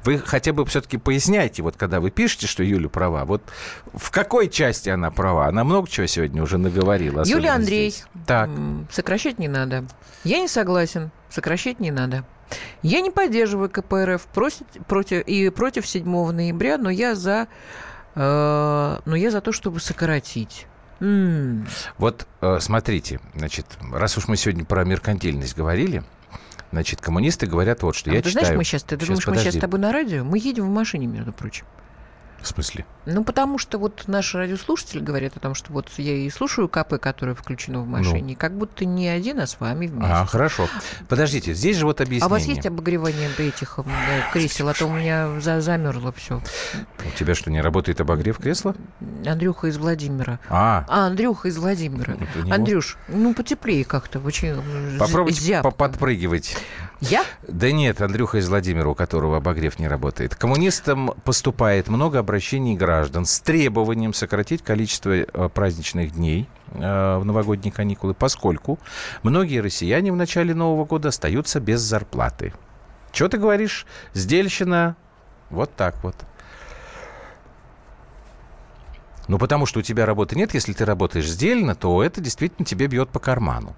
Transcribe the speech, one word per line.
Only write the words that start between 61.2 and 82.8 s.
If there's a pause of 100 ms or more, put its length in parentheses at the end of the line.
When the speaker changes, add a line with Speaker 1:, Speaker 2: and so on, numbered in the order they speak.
Speaker 1:
поступает
много
обращений
граждан
с
требованием
сократить
количество,
э,
праздничных
дней, (240)
э,
в
новогодние
каникулы,
поскольку (440)
многие
россияне
в
начале
Нового
года
остаются
без
зарплаты. (580)
Че
ты
говоришь? (300)
Сдельщина. (540)
Вот
так
вот. (3000)
Ну,
потому
что
у
тебя
работы
нет.
Если
ты
работаешь
сдельно,
то
это
действительно
тебе